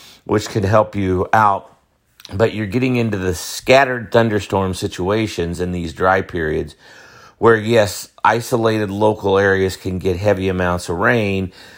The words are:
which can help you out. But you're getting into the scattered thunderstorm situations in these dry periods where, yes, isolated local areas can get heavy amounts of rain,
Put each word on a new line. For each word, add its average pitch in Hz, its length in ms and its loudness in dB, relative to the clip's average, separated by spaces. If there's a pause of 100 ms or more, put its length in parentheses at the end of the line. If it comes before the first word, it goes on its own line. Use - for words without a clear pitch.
(240)
which - 260 -2
can 107 120 -2
help 107 320 2
you 92 380 0
out. 104 420 2 (580)
But 101 220 0
you're 107 140 -4
getting 127 260 0
into 113 240 0
the 92 160 -2
scattered 127 760 0
thunderstorm 104 600 0
situations 90 840 -4
in 90 140 -4
these 82 200 -6
dry 92 300 2
periods 78 540 -4 (640)
where, 113 180 6
yes, 107 520 0 (140)
isolated 110 680 0
local 101 480 0
areas 95 400 2
can 92 220 -6
get 92 180 -2
heavy 95 320 0
amounts 90 400 -2
of 87 100 -4
rain, 101 540 0 (260)